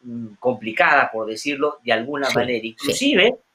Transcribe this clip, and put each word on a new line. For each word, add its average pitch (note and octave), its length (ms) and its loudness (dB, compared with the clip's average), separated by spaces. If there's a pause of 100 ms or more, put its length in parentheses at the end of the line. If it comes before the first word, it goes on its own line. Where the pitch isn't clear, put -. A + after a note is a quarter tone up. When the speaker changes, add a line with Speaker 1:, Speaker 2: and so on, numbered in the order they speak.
Speaker 1:
mm, A#2 380 -10
complicada, A2+ 720 2
por A2 160 -4
decirlo C#3+ 560 -4
de A#2 80 0
alguna C3+ 360 -2
Speaker 2:
Sí, A#2+ 80 0
Speaker 1:
manera. A#2+ 240 0
Speaker 2:
sí. A2+ 80 -8
Speaker 1:
Inclusive, A3 680 2 (180)